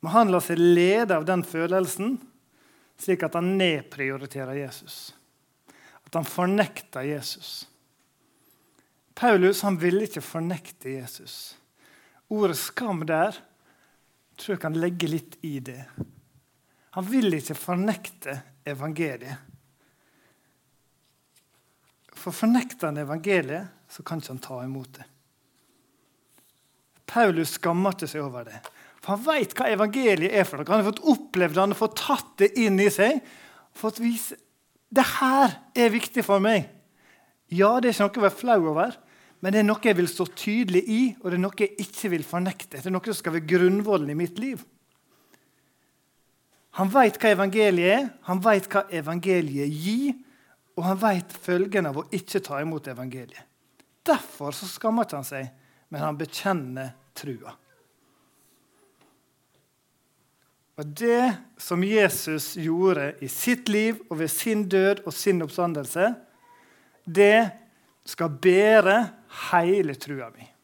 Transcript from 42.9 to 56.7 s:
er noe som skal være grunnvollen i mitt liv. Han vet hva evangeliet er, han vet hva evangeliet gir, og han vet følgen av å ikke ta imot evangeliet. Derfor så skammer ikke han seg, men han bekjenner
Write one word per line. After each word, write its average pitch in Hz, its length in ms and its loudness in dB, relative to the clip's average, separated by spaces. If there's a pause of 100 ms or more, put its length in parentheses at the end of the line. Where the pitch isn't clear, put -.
er 185 40 -2
noe 185 160 -4
som 202 80 -4
skal 165 200 -4
være 156 120 -6
grunnvollen 180 640 2
i 151 60 -4
mitt 175 200 -4
liv. 254 240 -8 (2250)
Han 190 140 2
vet 240 260 4
hva 220 160 4
evangeliet 190 600 4
er, 269 140 -2 (180)
han 185 160 -2
vet 202 260 4
hva 196 140 2 (100)
evangeliet 160 800 -2
gir, 220 380 -2 (640)
og 175 80 -4
han 190 140 0
vet 196 420 0
følgen 180 480 0
av 135 80 -6
å 160 160 -8
ikke 185 320 -4
ta 143 160 -6
imot 156 300 -8
evangeliet. 123 540 -14 (600)
Derfor 147 500 -2
så 190 140 -12
skammer 226 340 -2
ikke 147 140 -8
han 131 80 -10
seg, 131 240 -10 (400)
men 151 140 -8
han 151 140 -6
bekjenner 135 760 -6 (220)